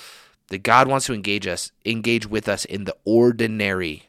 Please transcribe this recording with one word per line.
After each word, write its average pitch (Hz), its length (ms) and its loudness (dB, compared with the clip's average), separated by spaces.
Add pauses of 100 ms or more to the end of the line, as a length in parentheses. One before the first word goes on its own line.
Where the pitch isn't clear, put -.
(480)
That 98 140 -8
God 123 240 6
wants 135 200 -2
to 131 60 -6
engage 101 340 -4
us, 87 260 -6 (120)
engage 113 400 -2
with 107 240 -4
us 98 160 -2
in 101 200 -8
the 92 100 -6 (100)
ordinary, 107 1040 0